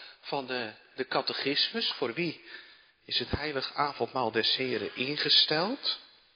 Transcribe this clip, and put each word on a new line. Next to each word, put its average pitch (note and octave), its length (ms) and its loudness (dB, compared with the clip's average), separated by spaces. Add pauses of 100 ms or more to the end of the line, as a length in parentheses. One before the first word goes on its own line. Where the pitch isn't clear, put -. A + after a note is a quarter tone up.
(220)
van C#3 260 -4
de, B2 240 -2 (240)
de C3 120 -2
catechismus. C#3+ 840 0
Voor A#2 220 -2
wie E3 280 -2 (640)
is - 140 -2
het A#2+ 120 -2
heilig C#3+ 420 -2
avondmaal C3 580 0
des A2 240 4
Heren B2 400 -2
ingesteld? D3+ 1040 2 (360)